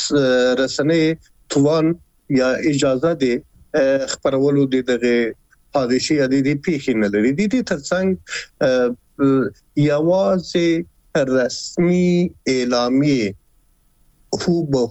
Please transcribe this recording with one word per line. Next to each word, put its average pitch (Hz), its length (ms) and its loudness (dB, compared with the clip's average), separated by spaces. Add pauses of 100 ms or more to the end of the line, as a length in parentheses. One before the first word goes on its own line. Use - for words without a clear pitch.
(640)
رسنۍ 156 420 0 (520)
توان 156 360 2 (380)
یا 127 240 2 (180)
اجازه 139 420 0 (120)
د، - 0 - (880)
خپرولو 139 540 0
د 127 240 -2
دغې 120 260 0 (540)
حادثې 127 480 0
یا 131 40 0
د 131 100 0 (100)
دې 147 80 0 (120)
پیښې 143 260 -2 (100)
نه 104 120 0
لري. 107 240 2
د 202 40 0 (100)
دې 254 100 0 (120)
ترڅنګ، 180 340 -2 (1700)
یوازې 170 920 0 (460)
رسمي 175 1120 0 (220)
اعلامیې 127 720 0 (1200)
هو 175 100 2 (180)
به 131 180 2